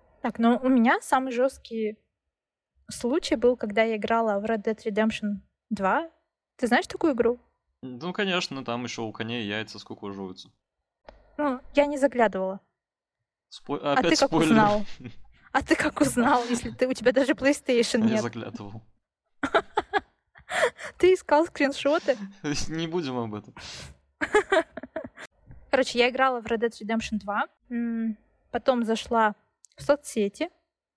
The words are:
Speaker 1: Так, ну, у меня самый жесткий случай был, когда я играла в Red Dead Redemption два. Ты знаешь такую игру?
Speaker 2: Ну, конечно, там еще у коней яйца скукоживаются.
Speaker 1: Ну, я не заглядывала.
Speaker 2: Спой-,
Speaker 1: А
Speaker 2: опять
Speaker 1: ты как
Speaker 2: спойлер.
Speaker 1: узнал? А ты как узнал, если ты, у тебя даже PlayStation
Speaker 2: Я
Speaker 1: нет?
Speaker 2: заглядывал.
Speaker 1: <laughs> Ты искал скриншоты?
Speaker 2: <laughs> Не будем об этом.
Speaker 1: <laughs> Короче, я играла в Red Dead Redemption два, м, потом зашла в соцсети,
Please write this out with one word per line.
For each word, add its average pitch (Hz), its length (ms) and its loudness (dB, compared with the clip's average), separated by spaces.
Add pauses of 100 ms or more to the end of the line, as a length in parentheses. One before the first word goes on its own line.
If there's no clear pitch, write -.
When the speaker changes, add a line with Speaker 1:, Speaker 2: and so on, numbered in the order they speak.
(220)
Speaker 1:
Так, - 160 -6
ну, 233 240 4
у 254 80 2
меня 262 320 4
самый 262 300 0
жесткий 226 680 -2 (920)
случай 277 480 -2
был, 240 220 2
когда 220 240 0
я 226 140 0
играла 214 440 0
в 208 60 -6
Red 226 160 -2
Dead 220 240 -2
Redemption 214 540 0 (280)
два. 220 420 0 (460)
Ты 254 100 -2
знаешь 247 200 2
такую - 260 0
игру? 233 260 2 (440)
Speaker 2:
Ну, 131 320 -8
конечно, 175 500 -2
там 120 200 -4
еще 117 200 -6
у 107 80 -6
коней 113 340 -6
яйца 107 320 -6
скукоживаются. 98 720 -12 (840)
Speaker 1:
Ну, 269 240 -2 (140)
я 285 120 6
не 294 120 -4
заглядывала. 196 600 0 (880)
Speaker 2:
Спой-, - 320 -8
Speaker 1:
А 147 100 0
Speaker 2:
опять 170 220 4
Speaker 1:
ты - 20 4
как - 120 4
Speaker 2:
спойлер. - 240 4
Speaker 1:
узнал? 208 320 4 (680)
А - 100 0
ты - 140 2
как - 240 -4
узнал, 240 480 4
если 240 220 -2
ты, 254 180 0
у 262 60 -2
тебя 247 180 2
даже 262 200 4
PlayStation 254 680 2
Speaker 2:
Я 220 140 4
Speaker 1:
нет? 214 80 2
Speaker 2:
заглядывал. 110 580 -8 (600)
Speaker 1:
<laughs> - 100 -4 (1500)
Ты 370 160 6
искал 320 320 2
скриншоты? 277 720 0 (260)
Speaker 2:
<laughs> 147 260 -2
Не 160 180 -4
будем 160 320 -4
об 113 160 -4
этом. 104 200 -12 (680)
Speaker 1:
<laughs> - 140 -2 (1400)
Короче, 262 280 2
я 240 100 4
играла 254 320 2
в 214 60 -14
Red 226 140 0
Dead 233 100 0
Redemption 226 480 -4
два, 202 300 -2 (220)
м, 226 460 -4 (340)
потом 247 340 0
зашла 220 500 0 (420)
в - 60 -18
соцсети, 285 680 -2 (460)